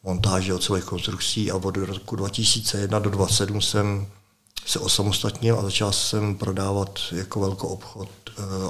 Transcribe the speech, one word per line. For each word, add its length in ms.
montáže 520
ocelových 300
konstrukcí 640
a 60
od 200
roku 400
dva 120
tisíce 520
jedna 180
do 120
dvacet 260
sedm 240
jsem 460
se 120
osamostatnil 800
a 40
začal 300
jsem 420
prodávat 640
jako 280
velkoobchod, 680
eh, 40